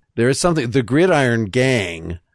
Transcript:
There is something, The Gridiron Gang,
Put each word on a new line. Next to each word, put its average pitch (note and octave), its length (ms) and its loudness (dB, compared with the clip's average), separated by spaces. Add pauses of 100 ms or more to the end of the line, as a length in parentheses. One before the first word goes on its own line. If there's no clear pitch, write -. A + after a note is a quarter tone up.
(160)
There A#2 140 2
is C#3 100 0
something, D#3 320 0
The C3 120 2
Gridiron C3 600 2
Gang, F2+ 760 -2 (160)